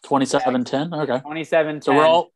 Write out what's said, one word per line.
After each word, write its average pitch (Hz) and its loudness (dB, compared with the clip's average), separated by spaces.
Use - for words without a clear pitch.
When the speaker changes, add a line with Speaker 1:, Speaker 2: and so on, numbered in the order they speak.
Speaker 1:
Twenty-seven 131 0
ten? 151 -4
Okay. 139 -4
Speaker 2:
Twenty-seven 151 -2
ten. 147 -12
Speaker 1:
So 143 0
we're 151 6
all 165 2